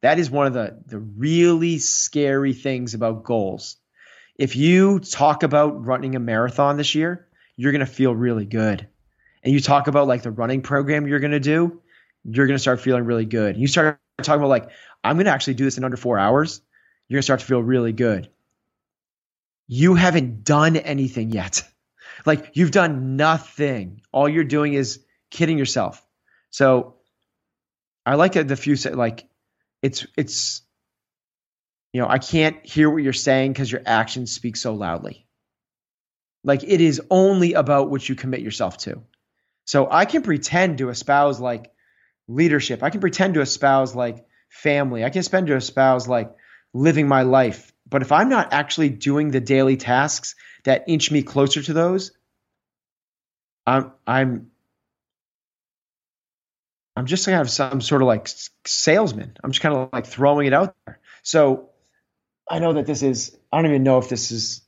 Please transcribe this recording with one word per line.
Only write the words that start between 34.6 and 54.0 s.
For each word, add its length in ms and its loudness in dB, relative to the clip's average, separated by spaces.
loudly." 540 -8
Like, 180 2
it 160 2
is 300 4
only 440 4
about 360 2
what 180 -6
you 80 -4
commit 260 -6
yourself 380 -6
to. 220 -12
So 240 2
I 140 4
can 200 -2
pretend 560 -2
to 100 -4
espouse, 500 0
like, 320 -8
leadership. 560 0
I 60 0
can 100 -8
pretend 360 0
to 60 2
espouse, 540 0
like, 300 -8
family. 560 -2
I 40 0
can 140 -4
spend 240 0
to 80 2
espouse, 500 2
like, 300 -4
living 340 2
my 140 4
life. 500 0
But 120 0
if 100 -2
I'm 160 4
not 240 0
actually 380 0
doing 420 -2
the 80 0
daily 380 2
tasks 580 -2
that 220 2
inch 240 0
me 120 2
closer 380 0
to 120 -6
those, 380 -2
I'm, 280 0